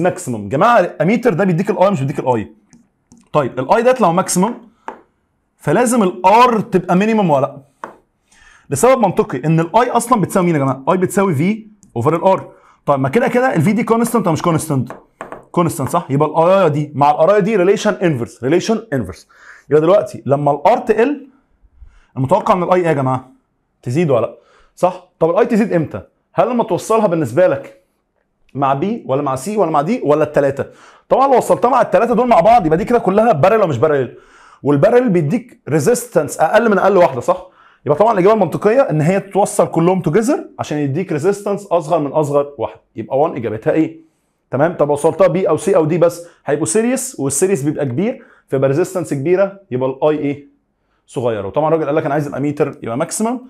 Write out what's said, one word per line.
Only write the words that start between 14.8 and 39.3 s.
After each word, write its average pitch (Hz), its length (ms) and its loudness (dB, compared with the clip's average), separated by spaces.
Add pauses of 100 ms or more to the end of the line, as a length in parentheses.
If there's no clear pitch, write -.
كونستنت، 160 380 -2
صح؟ 170 220 -2
يبقى 143 180 2
الارايا 170 400 2
دي 147 260 -4
مع 143 160 2
الارايا 160 280 2
دي 214 180 0
ريليشن 202 360 2
انفرس، 135 520 -4
ريليشن 175 480 -2
انفرس. 101 360 -8 (420)
يبقى 151 120 4
دلوقتي 190 440 0
لما 143 240 0
الار 202 280 2
تقل، 226 500 -2 (880)
المتوقع 180 380 0
ان 180 80 -2
الاي 180 180 2
ايه 170 60 0
يا 160 60 2
جماعه؟ 131 360 -2 (540)
تزيد 143 280 -2
ولا 120 100 2
لا؟ - 160 -4 (400)
صح؟ 180 320 -6 (100)
طب 165 120 0
الاي 214 160 0
تزيد 208 260 0
امتى؟ 156 300 -4 (300)
هل 196 180 0
لما 233 140 -2
توصلها 214 420 -2
بالنسبه 160 400 0
لك - 360 -6 (720)
مع 135 200 0
بي 196 320 -4
ولا 135 160 -2
مع 135 140 -4
سي 208 200 -8
ولا 190 140 0
مع 131 120 0
دي 208 220 -2
ولا 147 200 2
التلاته؟ 135 400 0 (440)
طبعًا 254 200 2
لو 262 80 4
وصلتها - 320 2
مع 254 120 2
التلاته 214 340 0
دول 247 140 0
مع 208 120 4
بعض، 214 260 4
يبقى 160 120 2
دي 208 60 -4
كده 240 140 2
كلها 214 340 2
بارل 185 240 2
ولا 208 100 2
مش 139 120 -2
بارل؟ 139 400 0 (440)
والبارل 214 460 2
بيديك 147 600 -2
ريزيستنس 160 720 -2
اقل 214 300 2
من 190 80 2
اقل 190 180 2
واحده، 160 240 4
صح؟ - 260 -4 (400)
يبقى 143 120 2
طبعًا 226 140 4
الاجابه 196 220 4
المنطقيه 208 460 0
ان 151 200 0
هي 185 200 0
توصل 190 500 -2